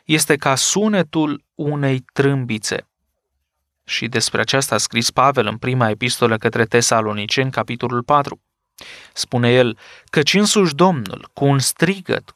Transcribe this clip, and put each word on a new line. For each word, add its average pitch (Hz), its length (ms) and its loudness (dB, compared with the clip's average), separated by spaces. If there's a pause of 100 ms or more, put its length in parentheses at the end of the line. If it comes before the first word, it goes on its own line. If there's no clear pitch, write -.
este 156 320 0
ca 143 180 0
sunetul 165 920 0 (100)
unei 143 580 -2
trâmbițe. 127 720 -2 (1000)
Și - 240 -6
despre - 320 -2
aceasta 135 340 0
a 107 40 2
scris 117 320 -2
Pavel 131 360 2
în 107 100 -4
prima 123 340 0
epistolă 113 460 0
către 113 280 0
Tesaloniceni, 113 840 0
capitolul 120 520 -4
patru. 143 380 0 (720)
Spune 120 400 0
el, 123 260 4 (320)
„Căci 147 240 0
însuși 196 400 2
Domnul, 143 580 0
cu - 120 -4
un 139 140 4
strigăt, - 760 -4